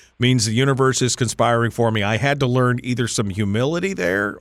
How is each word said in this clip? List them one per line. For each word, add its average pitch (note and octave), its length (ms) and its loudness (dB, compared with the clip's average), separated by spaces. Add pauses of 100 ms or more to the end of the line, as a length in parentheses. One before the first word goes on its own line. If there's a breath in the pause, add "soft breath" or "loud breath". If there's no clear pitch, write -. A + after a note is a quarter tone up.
(200 soft breath)
means B2 260 2
the A2+ 60 -2
universe C3 500 2
is B2 140 0
conspiring A#2 560 0
for A#2 180 0
me. A2 140 0
I G#2+ 140 0
had C#3 240 -2
to C3+ 60 2
learn B2 360 2
either B2 240 -2
some G#2 220 -2
humility A2 640 -2
there G2 480 -2